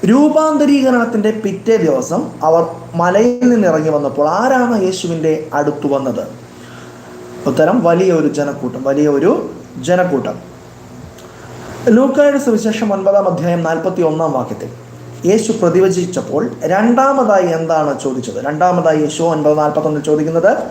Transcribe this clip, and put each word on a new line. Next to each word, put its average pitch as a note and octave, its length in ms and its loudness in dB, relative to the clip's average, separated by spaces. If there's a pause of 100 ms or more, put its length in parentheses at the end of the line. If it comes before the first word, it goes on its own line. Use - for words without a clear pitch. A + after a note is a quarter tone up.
രൂപാന്തരീകരണത്തിൻ്റെ C4+ 1200 2
പിറ്റേ G#3+ 460 -2
ദിവസം D#3+ 540 0 (120)
അവർ D#3+ 240 4 (280)
മലയിൽ A3+ 540 2
നിന്ന് A3 200 4
ഇറങ്ങി D#3 220 0
വന്നപ്പോൾ D3 380 0
ആരാണ് A#3+ 540 2
യേശുവിൻ്റെ E3 720 -2
അടുത്തു D3 320 -2
വന്നത്? C3+ 400 -2 (1200)
ഉത്തരം, D#3+ 380 2
വലിയ F3 280 4
ഒരു D#3 160 2
ജനക്കൂട്ടം, C3+ 540 -4
വലിയ C#3+ 260 2
ഒരു D3 420 2 (300)
ജനക്കൂട്ടം. E3+ 760 -2 (1300)
ലൂക്കായുടെ C#4 500 4
സുവിശേഷം G#3+ 540 0
ഒൻപതാം F#3+ 360 2
അധ്യായം E3+ 340 0
നാൽപത്തിയൊന്നാം D#3+ 720 0
വാക്യത്തിൽ B2 360 -6 (580)
യേശു G#3 260 2
പ്രതിവചിച്ചപ്പോൾ F3 1000 0 (140)
രണ്ടാമതായി A3 840 2
എന്താണ് D#3+ 540 0
ചോദിച്ചത്? B2 460 -6
രണ്ടാമതായി D#3+ 540 0
യേശു D3+ 220 -2
ഒൻപത് D#3 360 2
നാൽപത്തൊന്നിൽ D3+ 440 0
ചോദിക്കുന്നത്, D#3+ 540 2 (140)